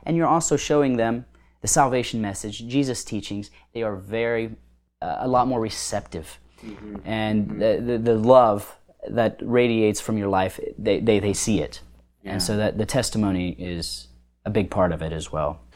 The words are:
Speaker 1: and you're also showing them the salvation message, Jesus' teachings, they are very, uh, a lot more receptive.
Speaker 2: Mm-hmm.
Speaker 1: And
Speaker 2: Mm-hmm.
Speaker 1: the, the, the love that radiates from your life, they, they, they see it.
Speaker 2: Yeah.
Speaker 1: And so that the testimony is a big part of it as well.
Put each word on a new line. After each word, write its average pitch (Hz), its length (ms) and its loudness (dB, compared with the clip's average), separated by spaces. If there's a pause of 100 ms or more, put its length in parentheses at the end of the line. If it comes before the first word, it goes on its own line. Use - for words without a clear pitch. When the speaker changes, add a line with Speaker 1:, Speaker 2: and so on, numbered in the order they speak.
Speaker 1:
and 165 140 0
you're 165 100 2
also 156 300 2
showing 143 400 2
them 117 280 0 (360)
the - 80 -4
salvation 123 520 2
message, 104 460 -8
Jesus' 131 380 0
teachings, 101 460 -8 (220)
they 117 100 -4
are 107 120 -4
very, 113 560 -2 (500)
uh, 85 180 -4
a 127 100 -4
lot 123 180 4
more 123 140 0
receptive. 101 760 -6 (240)
Speaker 2:
Mm-hmm. 107 440 -14
Speaker 1:
And 107 420 0
Speaker 2:
Mm-hmm. - 120 -8
Speaker 1:
the, 113 340 2
the, 120 60 0
the 117 160 4
love 110 600 6 (320)
that 107 320 0
radiates 113 600 2
from 110 160 -2
your 101 100 -2
life, 95 320 0 (180)
they, 101 220 0
they, 107 200 4
they 101 140 0
see 95 280 0
it. - 180 -8 (420)
Speaker 2:
Yeah. 98 120 -10
Speaker 1:
And 101 100 -2
so 107 140 0
that 104 200 0
the 107 80 0
testimony 98 720 0
is 87 520 -8 (340)
a 104 60 -8
big 104 200 0
part 92 220 0
of 80 100 -4
it 80 120 -6
as 78 180 -8
well. 76 300 -4 (140)